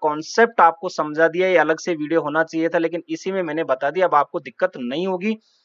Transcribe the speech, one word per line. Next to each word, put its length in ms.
कॉन्सेप्ट 580
आपको 280
समझा 400
दिया, 200
ये 100
अलग 200
से 160
वीडियो 280
होना 200
चाहिए 260
था, 100
लेकिन 300
इसी 240
में 100
मैंने 220
बता 260
दिया, 160
अब 80
आपको 260
दिक्कत 380
नहीं 280
होगी। 300